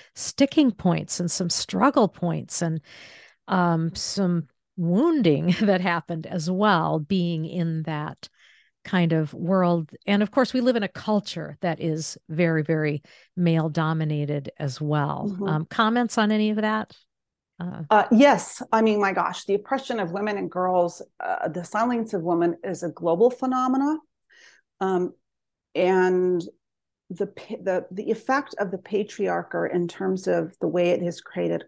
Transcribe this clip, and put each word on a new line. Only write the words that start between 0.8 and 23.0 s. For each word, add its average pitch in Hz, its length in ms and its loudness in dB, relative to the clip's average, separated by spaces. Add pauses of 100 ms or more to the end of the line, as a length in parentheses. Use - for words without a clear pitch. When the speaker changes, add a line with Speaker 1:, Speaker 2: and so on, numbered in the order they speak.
Speaker 1:
and 175 100 -2
some 170 200 -2
struggle 220 580 2
points 160 540 -4
and, 160 180 -2 (680)
um, 170 460 2
some 175 540 -2 (280)
wounding 175 840 2
<laughs> - 20 -6
that 196 200 2
happened 170 460 -4
as 170 240 -4
well, 175 480 2
being 170 460 -2
in 165 380 -4
that 156 460 -8 (560)
kind 175 280 2
of 156 220 0
world. 175 560 2 (160)
And 202 160 2
of 208 80 -2
course, 254 220 2
we 254 80 0
live 240 160 2
in 214 60 0
a 185 60 -4
culture 170 720 -4
that 170 200 -2
is 160 380 -4 (100)
very, 160 340 2
very 151 400 0 (340)
male 165 320 2
dominated 151 920 -2
as 143 220 -6
well. 147 520 -2
Speaker 2:
Mm-hmm. 190 160 -4
Speaker 1:
Um, 156 180 0
comments 233 520 0
on 214 140 2
any 214 180 2
of 208 60 -2
that? 214 400 -4 (640)
Uh, 175 300 -8
Speaker 2:
Uh, 208 200 6
yes. 240 500 6 (120)
I 220 100 4
mean, 214 180 4
my 196 120 2
gosh, 180 320 -4
the 196 100 0
oppression 240 460 -4
of 170 100 -4
women 202 260 -4
and 185 140 -6
girls, 180 520 0 (180)
uh, - 280 -4
the 170 160 -8
silence 226 480 -2
of 180 100 -4
women 170 420 0
is 185 180 -6
a 175 60 -6
global 170 420 2